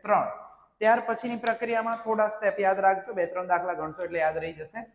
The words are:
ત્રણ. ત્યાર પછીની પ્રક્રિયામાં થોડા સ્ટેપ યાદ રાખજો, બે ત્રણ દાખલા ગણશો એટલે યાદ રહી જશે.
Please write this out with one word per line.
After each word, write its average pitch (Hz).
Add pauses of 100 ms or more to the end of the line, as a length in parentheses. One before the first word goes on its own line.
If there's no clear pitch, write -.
ત્રણ. 175 (500)
ત્યાર 226
પછીની 233
પ્રક્રિયામાં 226
થોડા 214
સ્ટેપ 202
યાદ 190
રાખજો, 190
બે 170
ત્રણ 180
દાખલા 175
ગણશો 156
એટલે 165
યાદ 160
રહી 165
જશે. 226